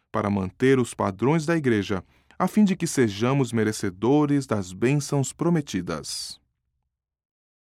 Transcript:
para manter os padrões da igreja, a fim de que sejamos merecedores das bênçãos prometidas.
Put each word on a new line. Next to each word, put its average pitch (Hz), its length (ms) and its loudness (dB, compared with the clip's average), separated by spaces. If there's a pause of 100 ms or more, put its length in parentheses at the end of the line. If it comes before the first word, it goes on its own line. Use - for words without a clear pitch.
(120)
para 104 180 0
manter 101 500 2
os 117 140 -2
padrões 113 520 0
da 170 100 0
igreja, 107 480 0 (340)
a 185 100 0
fim 214 180 4
de 196 100 2
que 170 120 -4
sejamos 120 640 0
merecedores 113 920 0
das 98 280 -4
bênçãos 135 580 0
prometidas. 104 1080 -4 (1200)